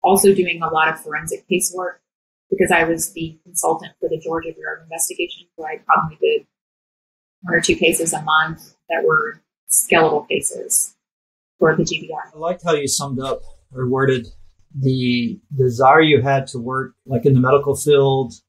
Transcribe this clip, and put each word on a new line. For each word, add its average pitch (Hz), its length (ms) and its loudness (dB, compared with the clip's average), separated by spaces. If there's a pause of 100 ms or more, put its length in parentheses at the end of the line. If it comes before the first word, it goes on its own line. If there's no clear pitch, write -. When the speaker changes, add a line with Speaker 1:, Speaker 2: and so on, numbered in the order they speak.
Speaker 1:
also 196 320 4
doing 170 280 -2
a 165 60 -4
lot 160 200 0
of 160 140 -6
forensic 151 460 -10
casework 180 480 -4 (540)
because 180 200 0
I 170 140 4
was 165 280 -4
the 160 300 -10
consultant - 580 -4
for 165 80 -4
the 160 100 -4
Georgia 165 360 -6
Bureau - 220 -12
of - 80 -20
Investigation. 170 640 -8 (100)
So 160 100 -12
I 156 120 -10
probably 160 420 0
did 151 260 0 (960)
one 170 120 -6
or 170 60 4
two - 140 2
cases 165 380 0
a 156 100 -6
month 156 520 -2 (140)
that - 160 -4
were - 380 0 (260)
skeletal 160 560 2
cases - 680 -6 (640)
for 160 160 4
the 165 100 0
G - 180 -6
B 160 100 -14
I. - 240 -14
Speaker 2:
I - 20 -20
liked 170 260 -6
how 170 100 2
you 143 140 -2
summed 139 320 -4
up 131 220 -6 (300)
or 127 160 -6
worded 131 400 0 (500)
the 127 640 0 (160)
desire 131 440 4
you 151 220 4
had 135 260 0
to 127 100 -10
work, 127 360 -6 (120)
like, 123 200 -2
in 139 80 6
the 123 60 6
medical 139 360 4
field. 139 580 2 (140)